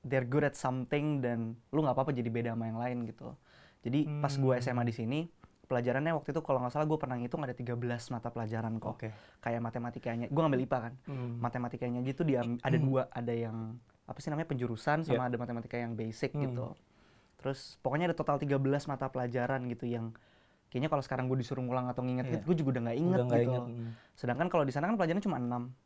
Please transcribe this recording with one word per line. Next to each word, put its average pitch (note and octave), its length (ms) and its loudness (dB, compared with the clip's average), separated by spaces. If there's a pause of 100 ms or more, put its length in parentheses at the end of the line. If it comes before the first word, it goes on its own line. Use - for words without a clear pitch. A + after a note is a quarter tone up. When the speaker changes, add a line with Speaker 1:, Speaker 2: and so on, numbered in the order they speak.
Speaker 1:
they're C3+ 200 2
good C3+ 220 4
at C#3+ 80 4
something C#3+ 640 2
dan A#2 380 0 (140)
lu D3 100 2
nggak C3 160 4
apa-apa C3 160 2
jadi A#2+ 160 0
beda A#2 240 0
sama A2+ 160 -2
yang A2+ 100 -2
lain B2 280 -2
gitu. A#2+ 260 -12 (480)
Jadi C#3 240 2 (140)
pas D3 120 2
gue C3+ 220 4
Speaker 2:
Hmm. B2 80 4
Speaker 1:
S B2 80 -2
M B2 80 0
A A#2+ 80 2
di A#2 80 2
sini, A#2 280 -2 (440)
pelajarannya B2+ 480 2
waktu D3 180 -2
itu D3 100 0
kalau C3+ 200 2
nggak B2 100 0
salah D3+ 140 2
gue D#3 140 2
pernah B2+ 180 -2
ngitung A#2+ 240 -2
ada C3 120 -2
tiga A#2+ 200 -4
belas A#2+ 360 -2
mata A#2+ 200 -4
pelajaran A2+ 480 -2
kok. G#2+ 240 -6
Speaker 2:
Oke. A2 80 -6 (320)
Speaker 1:
Kayak A#2 220 -2
matematikanya, A#2 680 -4
gue C#3+ 100 0
ngambil D3 220 4
ipa C3 220 0
kan. A#2+ 120 -8 (100)
Speaker 2:
Hmm. B2 360 -6
Speaker 1:
Matematikanya B2 600 -2
gitu C3+ 180 -2
diam-, A#2+ 400 2
ada C3 160 2
Speaker 2:
Hmm. D#3 80 6
Speaker 1:
dua, C3 240 4
ada A#2+ 240 -4
yang A2+ 240 -2 (480)
apa - 160 -10
sih - 80 -6
namanya, D3+ 180 0
penjurusan B2 560 0
sama B2+ 160 2
Speaker 2:
Iya. B2+ 80 0
Speaker 1:
ada B2 120 0
matematika A#2+ 380 -4
yang A#2 200 -4
basic A2+ 340 -4
Speaker 2:
Hmm. D3 140 -2
Speaker 1:
gitu. A#2+ 220 -4 (680)
Terus - 440 -6
pokoknya D3 260 0
ada E3+ 120 2
total D3+ 180 2
tiga C#3 200 2
belas C3+ 280 2
mata C#3 240 -4
pelajaran B2 580 -2
gitu A#2+ 200 -6
yang A2+ 260 -4 (540)
kayaknya C3 220 -2
kalau D3 120 2
sekarang B2+ 260 -2
gue C3 120 2
disuruh B2+ 240 -4
ngulang B2+ 260 0
atau B2 140 -4
nginget-nginget, B2+ 420 -2
Speaker 2:
Iya. - 20 -4
Speaker 1:
gue F3 100 4
juga D3+ 140 2
udah B2 120 0
nggak A#2+ 160 0
inget E3+ 160 2
Speaker 2:
Udah B2 120 4
nggak A#2+ 140 4
Speaker 1:
gitu. A#2+ 100 4
Speaker 2:
inget, B2+ 140 0
hmm. A#2 240 -6 (240)
Speaker 1:
Sedangkan B2 360 0
kalau E3+ 160 4
di C3 100 0
sana C#3+ 100 0
kan A3 120 2
pelajarannya F#3 280 2
cuma E3 140 2
enam B2 340 -2 (140)